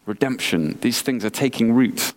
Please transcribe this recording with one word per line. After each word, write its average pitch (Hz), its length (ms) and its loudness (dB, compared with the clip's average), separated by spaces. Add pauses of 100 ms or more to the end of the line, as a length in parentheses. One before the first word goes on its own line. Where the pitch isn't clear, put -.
redemption, 92 760 -2
these 120 200 0
things 120 240 -2
are 107 60 -2
taking 117 420 0
root 120 440 2